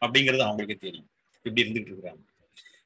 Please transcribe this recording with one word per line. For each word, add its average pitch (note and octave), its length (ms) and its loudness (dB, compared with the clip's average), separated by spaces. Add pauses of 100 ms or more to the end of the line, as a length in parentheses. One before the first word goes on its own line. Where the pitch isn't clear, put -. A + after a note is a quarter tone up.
அப்படிங்கிறது C3 420 4
அவங்களுக்கே G#2 340 -2
தெரியும். E2+ 320 -14 (340)
இப்படி A2+ 260 2
இருந்துகிட்டு G#2+ 240 -6
இருக்கிறாங்க. F#2 380 -16 (560)